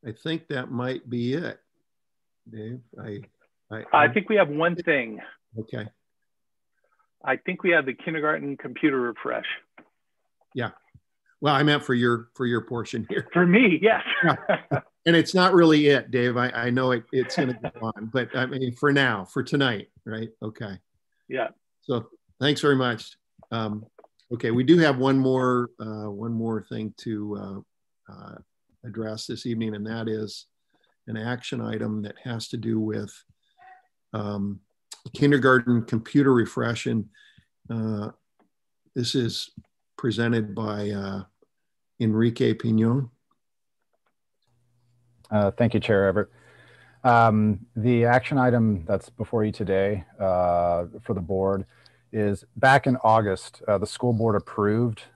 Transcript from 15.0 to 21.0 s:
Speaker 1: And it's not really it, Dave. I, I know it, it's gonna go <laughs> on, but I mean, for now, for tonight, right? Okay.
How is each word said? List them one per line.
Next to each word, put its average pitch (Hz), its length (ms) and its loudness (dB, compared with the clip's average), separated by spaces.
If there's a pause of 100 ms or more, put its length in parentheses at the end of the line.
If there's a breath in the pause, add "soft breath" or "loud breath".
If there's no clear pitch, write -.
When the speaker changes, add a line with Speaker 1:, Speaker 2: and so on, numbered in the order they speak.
Speaker 1:
And 170 100 6
it's 165 180 2
not 185 200 6
really 156 340 8
it, 131 240 4
Dave. 123 240 2
I, 123 140 0
I 120 220 -4
know 127 200 2
it, 117 220 -2
it's 127 240 -2
gonna 127 260 -2
go - 80 -6 (100)
<laughs> 113 140 -6
on, 107 160 -10
but 123 240 -4
I 127 120 0
mean, 127 260 -6
for 143 180 2
now, 127 320 2
for 127 200 -6
tonight, 131 440 -2 (180)
right? 110 240 -8 (140)
Okay. 107 300 -10 (560)